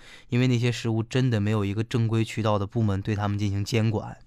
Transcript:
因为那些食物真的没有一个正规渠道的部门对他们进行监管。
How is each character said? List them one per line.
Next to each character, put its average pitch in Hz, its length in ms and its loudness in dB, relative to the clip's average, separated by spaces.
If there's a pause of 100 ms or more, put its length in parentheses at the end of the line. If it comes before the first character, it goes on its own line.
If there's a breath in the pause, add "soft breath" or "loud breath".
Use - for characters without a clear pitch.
(280 loud breath)
因 120 120 2
为 127 60 4
那 123 120 2
些 120 140 0
食 117 160 -6
物 113 140 0
真 127 260 0
的 113 100 2
没 104 120 0
有 107 160 2
一 98 80 -2
个 113 100 -2
正 117 240 0
规 113 160 2
渠 - 180 -4
道 104 160 2
的 98 80 -2
部 117 160 -2
门 98 200 2
对 110 120 -2
他 104 140 -2
们 101 100 -2
进 104 120 0
行 101 120 -2
监 110 280 0
管。 - 260 -4 (100)